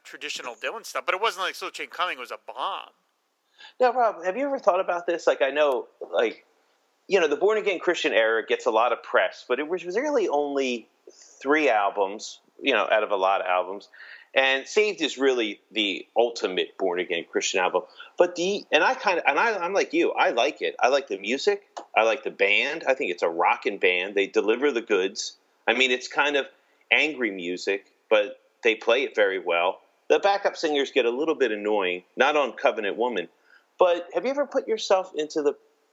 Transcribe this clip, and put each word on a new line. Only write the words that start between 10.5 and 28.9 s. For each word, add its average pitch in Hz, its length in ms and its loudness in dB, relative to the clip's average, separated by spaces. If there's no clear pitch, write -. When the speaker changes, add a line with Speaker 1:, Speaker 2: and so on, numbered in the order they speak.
Speaker 2:
three 147 580 0
albums, 101 680 0
you 135 120 0
know, 104 160 2
out 107 140 4
of 98 80 -2
a 101 60 2
lot 95 240 2
of 90 60 -6
albums. 92 420 -2
And 135 320 2
Saved 208 340 0
is 127 180 -4
really 123 500 0
the 101 380 -4
ultimate 107 640 0
Born 90 200 0
Again 87 300 -4
Christian 98 300 -2
album. 90 240 2
But 175 180 2
the, 180 360 -2
and 156 120 4
I 247 120 2
kinda, 180 340 -2
and 143 80 2
I, 214 200 2
I'm 180 160 -4
like 165 200 0
you, 156 180 2
I 160 200 2
like 123 320 0
it. 82 160 -2
I 117 80 4
like 135 200 0
the 98 120 -6
music. 135 420 -2
I 107 80 4
like 113 200 2
the 92 80 -6
band. 117 560 0
I 131 80 4
think 101 160 -4
it's - 100 -8
a 90 80 2
rockin' 98 480 0
band. 92 380 0
They 98 100 2
deliver 117 460 2
the 117 100 -2
goods. 98 560 -2
I 113 60 4
mean, 127 180 2
it's 123 160 -2
kind 147 280 0
of 135 120 -2
angry 127 400 0
music, 92 560 -4
but 104 320 2
they 113 100 4
play 120 300 0